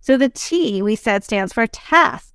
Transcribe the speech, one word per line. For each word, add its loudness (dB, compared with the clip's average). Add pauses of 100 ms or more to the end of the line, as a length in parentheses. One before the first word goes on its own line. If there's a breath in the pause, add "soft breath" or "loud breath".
So 2
the 2
T, -2
we 0
said, -2
stands -4
for 0
task -2